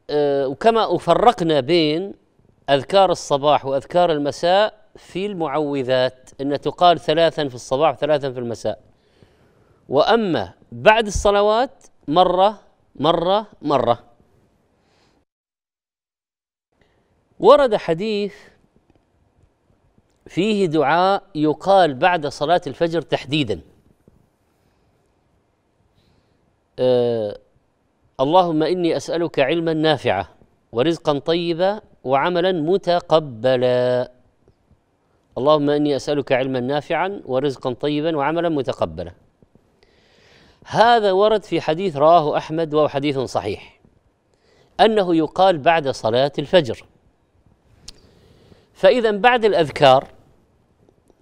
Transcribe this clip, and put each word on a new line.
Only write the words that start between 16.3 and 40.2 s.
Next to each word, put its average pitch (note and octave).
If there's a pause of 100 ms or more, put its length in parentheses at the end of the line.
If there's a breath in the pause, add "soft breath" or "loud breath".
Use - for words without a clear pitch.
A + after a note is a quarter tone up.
ورد B3+
حديث G3+ (1900)
فيه G3+
دعاء D#3+ (120)
يقال D#3
بعد E3
صلاة D3+
الفجر E3
تحديدا: B2+ (3250)
آه، A#2+ (840)
"اللهم D#3+
إني E3
أسألك D#3
علما E3
نافعا B2+ (460)
ورزقا D3
طيبا E3+ (240)
وعملا E3+
متقبلا، C3 (1300)
اللهم C#3+
إني D3
أسألك C#3+
علما C3
نافعا D#3
ورزقا C3
طيبا D3
وعملا D#3+
متقبلا". G#2 (1500 soft breath)